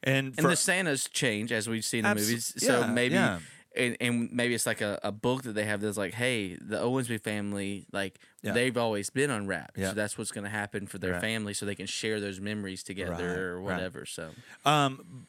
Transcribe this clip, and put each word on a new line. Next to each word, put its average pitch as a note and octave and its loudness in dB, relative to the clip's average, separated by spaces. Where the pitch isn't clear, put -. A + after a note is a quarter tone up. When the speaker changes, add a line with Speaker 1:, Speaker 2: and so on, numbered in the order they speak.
Speaker 1:
And C3+ 2
Speaker 2:
And C3 -4
Speaker 1:
for C#3 6
Speaker 2:
the - 6
Santas F3 2
change, A2+ 2
as A2 0
we A2+ 0
see A#2 0
in A2 0
the G2+ 4
Speaker 1:
Abs-, G#2 2
Speaker 2:
movies. A#2 0
So B2+ 4
Speaker 1:
yeah, A#2+ 2
Speaker 2:
maybe, B2 4
Speaker 1:
yeah. G#2 4
Speaker 2:
and, A#2+ 0
and A#2+ 2
maybe A#2+ 2
it's A2+ 0
like A2+ 0
a, G#2 0
a G2+ 0
book B2 0
that B2 -6
they G#2 0
have G#2 0
that's G#2 0
like, F#2+ -2
"Hey, A2 0
the G2+ -4
Owensby A#2+ 0
family, G2+ -4
like, G2 -4
Speaker 1:
Yeah. G#2 -2
Speaker 2:
they've A#2+ 4
always A2 2
been C#3+ 2
unwrapped." G2 -4
Speaker 1:
Yeah. F#2+ 0
Speaker 2:
So G2+ -2
that's G#2 -2
what's A2+ -6
gonna G2+ -6
happen G#2 -4
for F#2+ -10
their F#2 0
Speaker 1:
Right. F2+ 0
Speaker 2:
family, A2 -2
so G2+ -4
they G2+ -2
can G2 -8
share A2 -2
those G2 -4
memories G2 -4
together F#2 -6
Speaker 1:
Right, F2 -4
Speaker 2:
or F2+ -4
Speaker 1:
right. F2+ -6
Speaker 2:
whatever. F2+ -6
So D#2+ -10
Speaker 1:
Um, C3+ 2